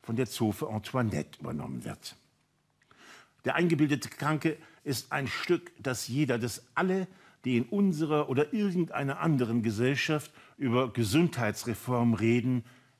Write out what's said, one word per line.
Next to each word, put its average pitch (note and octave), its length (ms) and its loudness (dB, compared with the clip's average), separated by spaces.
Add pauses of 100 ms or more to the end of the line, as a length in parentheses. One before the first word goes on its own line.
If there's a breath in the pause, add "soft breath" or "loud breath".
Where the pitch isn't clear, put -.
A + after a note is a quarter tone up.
von A#2 160 -4
der B2+ 100 0
Zofe A2 420 -2
Antoinette A2 720 -4
übernommen - 460 -8
wird. - 300 -12 (1300 loud breath)
Der B2+ 100 2
eingebildete D3+ 540 2
Kranke D3+ 480 0 (260 loud breath)
ist - 280 -4
ein C#3 160 -2
Stück, E3+ 520 -2
das B2 280 -4
jeder, C3 300 2
das A2+ 280 -6 (100)
alle, F#3 320 0 (380 loud breath)
die B2+ 120 2
in A#2 60 2
unserer D#3+ 680 2
oder C#3+ 240 0
irgendeiner E3+ 680 -2
anderen B2 440 2
Gesellschaft B2+ 680 0 (260 loud breath)
über B2+ 340 0
Gesundheitsreform A#2+ 1200 0
reden, A#2 520 2 (340 loud breath)